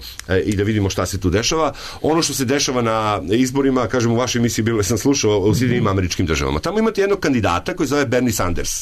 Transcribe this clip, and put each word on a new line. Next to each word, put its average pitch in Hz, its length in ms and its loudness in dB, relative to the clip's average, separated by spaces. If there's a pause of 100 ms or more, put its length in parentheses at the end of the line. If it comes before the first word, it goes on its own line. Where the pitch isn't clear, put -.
(260)
e, 92 140 0
i 98 160 -2
da 95 60 2
vidimo 101 280 0
šta 95 160 -2
se 95 140 -4
tu 92 100 0
dešava. 127 420 0 (300)
Ono 156 200 2
što 139 120 -2
se 131 120 -2
dešava 131 360 0
na 113 140 0 (320)
izborima, 127 600 2
kažem, 117 240 0
u 113 40 2
vašoj 123 220 0
emisiji 117 260 0
bilo, 113 180 2
sam 107 160 0
slušao 113 420 2
u 104 140 2
Sjedinjenim 120 340 0
Američkim 95 380 0
Državama. 76 340 0
Tamo 175 180 -4
imate 220 220 0
jednog 196 200 0
kandidata 113 560 0
koji 160 120 -2
zove 143 180 0
Bernie 123 260 2
Sanders. 82 500 -2